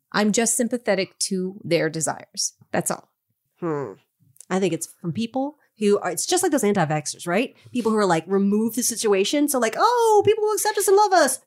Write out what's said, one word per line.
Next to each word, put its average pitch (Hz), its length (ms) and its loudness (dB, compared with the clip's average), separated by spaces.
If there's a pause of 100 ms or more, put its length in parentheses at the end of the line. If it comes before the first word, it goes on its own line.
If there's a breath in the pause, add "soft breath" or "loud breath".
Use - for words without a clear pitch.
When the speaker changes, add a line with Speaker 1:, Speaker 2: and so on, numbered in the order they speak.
(120)
Speaker 1:
I'm 214 200 2
just 226 240 0
sympathetic 220 640 -2
to 185 440 -4
their 156 260 0
desires. - 640 -6 (180)
That's - 200 -2
all. - 180 -10 (500)
Speaker 2:
Hmm. 143 340 -4 (540)
I 185 120 -2
think 180 140 0
it's 160 140 -6 (140)
from 175 100 -6
people 262 460 -6 (220)
who 202 200 2
are, 180 120 -6
it's 170 140 -6
just 359 160 0
like 359 120 0
those 269 100 2
anti-vaxxers, 165 640 -2
right? 202 260 -2 (200 soft breath)
People 220 180 -2
who 220 60 0
are 208 80 2
like, 165 220 2
"Remove 202 480 0
the 240 80 -2
situation." 220 680 0
So 262 100 -2
like, 226 180 0
"Oh, 440 480 4
people 427 200 2
will 427 80 0
accept 427 240 -2
us 392 100 -2
and 392 80 6
love 415 160 4
us." 311 360 2